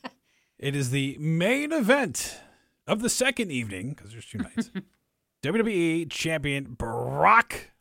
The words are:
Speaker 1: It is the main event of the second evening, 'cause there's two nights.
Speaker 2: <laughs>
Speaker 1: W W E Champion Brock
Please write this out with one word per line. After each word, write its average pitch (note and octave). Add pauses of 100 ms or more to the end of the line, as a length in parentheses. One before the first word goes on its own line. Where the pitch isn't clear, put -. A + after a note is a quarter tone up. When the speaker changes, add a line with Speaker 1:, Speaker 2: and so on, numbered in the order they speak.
(600)
Speaker 1:
It C#3
is C3+
the C#3
main F#3+
event C4 (480)
of -
the A#3+
second B3
evening, A2+
'cause G#2
there's A2+
two -
nights. - (360)
Speaker 2:
<laughs> -
Speaker 1:
W E3
W G#3+
E E3
Champion C#3
Brock C3 (120)